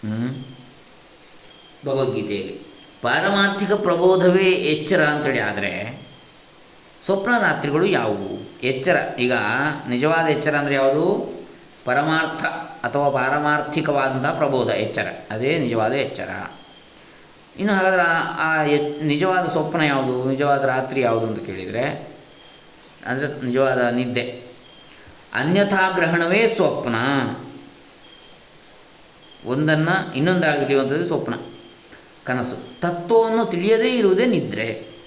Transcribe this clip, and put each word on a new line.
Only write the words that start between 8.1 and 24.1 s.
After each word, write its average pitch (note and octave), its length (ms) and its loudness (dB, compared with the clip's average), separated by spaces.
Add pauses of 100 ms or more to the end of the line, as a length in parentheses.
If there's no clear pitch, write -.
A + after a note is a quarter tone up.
ಎಚ್ಚರ, C3+ 340 2 (220)
ಈಗ B2 140 4 (560)
ನಿಜವಾದ D#3 380 2
ಎಚ್ಚರ D3 300 2
ಅಂದರೆ C#3+ 180 2
ಯಾವುದು? D3+ 600 2 (500)
ಪರಮಾರ್ಥ D#3 600 0 (400)
ಅಥವಾ C#3+ 240 2
ಪಾರಮಾರ್ಥಿಕವಾದಂಥ D3 1160 2
ಪ್ರಬೋಧ C#3+ 420 2
ಎಚ್ಚರ, G#2 380 0 (240)
ಅದೇ B2+ 280 0
ನಿಜವಾದ A2+ 340 2
ಎಚ್ಚರ. C#3 360 -2 (1300)
ಇನ್ನು G3+ 140 2
ಹಾಗಾದ್ರೆ F#3 300 4
ಆ, E3 360 2
ಆ D#3+ 260 2
ಎಚ್-, D3 400 2
ನಿಜವಾದ F3+ 420 2
ಸ್ವಪ್ನ D#3 360 0
ಯಾವುದು, C3 480 2
ನಿಜವಾದ C#3 340 2
ರಾತ್ರಿ C3 360 0
ಯಾವುದು A2+ 260 2
ಅಂತ G#2+ 200 -4
ಕೇಳಿದರೆ, G2 600 -4 (1000)
ಅಂದರೆ C3 400 -2
ನಿಜವಾದ B2+ 320 4
ನಿದ್ದೆ, B2 440 0 (1120)